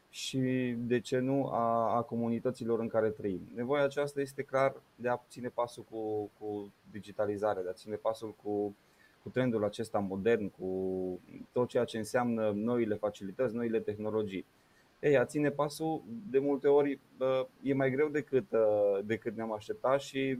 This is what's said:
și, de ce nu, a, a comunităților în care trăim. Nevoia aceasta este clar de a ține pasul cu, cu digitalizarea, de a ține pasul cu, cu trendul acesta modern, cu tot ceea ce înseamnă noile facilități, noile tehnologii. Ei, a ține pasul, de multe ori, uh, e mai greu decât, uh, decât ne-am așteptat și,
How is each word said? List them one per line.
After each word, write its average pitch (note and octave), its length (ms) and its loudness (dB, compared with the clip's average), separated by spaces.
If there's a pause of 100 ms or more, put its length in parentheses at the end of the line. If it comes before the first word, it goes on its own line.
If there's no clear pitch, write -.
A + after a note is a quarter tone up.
și, B2+ 680 -2
de A#2+ 200 2
ce B2+ 200 0
nu, C3 260 0
a, A2+ 500 2
a A#2 60 2
comunităților A#2 760 0
în A#2 80 -2
care A2 220 4
trăim. G#2 300 -4 (160)
Nevoia C3+ 280 0
aceasta C#3+ 380 -2
este C3+ 200 -6
clar C3+ 320 2 (220)
de A#2+ 140 -4
a B2 200 0
ține B2 180 -10
pasul A#2+ 440 -4
cu, G#2+ 380 -4 (100)
cu G#2 320 -6 (200)
digitalizarea, G#2 720 -2
de F2+ 60 -4
a F#2 40 -6
ține G#2+ 220 -8
pasul A2 480 -4
cu, G#2 320 -2 (480)
cu - 60 -8
trendul A#2 340 2
acesta G#2 360 -2
modern, G2 600 0
cu F#2 600 -2 (320)
tot B2 160 2
ceea A#2+ 160 2
ce A2+ 140 -4
înseamnă A2+ 580 2
noile A2 400 2
facilități, G#2 600 -2
noile A#2 240 0
tehnologii. G#2 680 -4 (540)
Ei, C#3+ 180 4
a B2 80 6
ține D3 240 0
pasul, D3 540 -2 (260)
de C3+ 100 4
multe C#3+ 280 2
ori, C#3+ 320 4 (200)
uh, C3 260 2 (160)
e C#3 120 0
mai C3+ 180 2
greu C#3+ 160 2
decât, C3+ 440 0
uh, G#2 540 4
decât G#2+ 300 -2
ne-am A2 180 -4
așteptat A#2 460 0
și, C3+ 400 -2